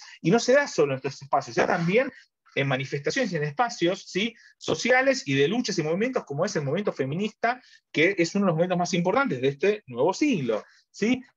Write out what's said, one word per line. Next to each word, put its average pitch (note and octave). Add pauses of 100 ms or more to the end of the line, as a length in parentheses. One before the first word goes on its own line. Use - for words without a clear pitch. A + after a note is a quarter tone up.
(220)
Y D#3+
no G#3+
se A#3+
da C#4+
solo C#3
en C3
estos C#3
espacios, C#3
se -
da -
también G3 (440)
en C#3
manifestaciones D3
y E3
en D3
espacios, F#3+
¿sí? G#3+ (240)
sociales C4
y C#3
de C#3
luchas A3
y -
movimientos, G3+
como D#3+
es G3+
el D#3+
movimiento F#3
feminista, G#3+ (320)
que E3+
es E3+
uno G3+
de -
los E3
movimientos F3
más F3
importantes F3+
de C3
este F#3+
nuevo C3
siglo, D3 (300)
¿sí? B3+ (160)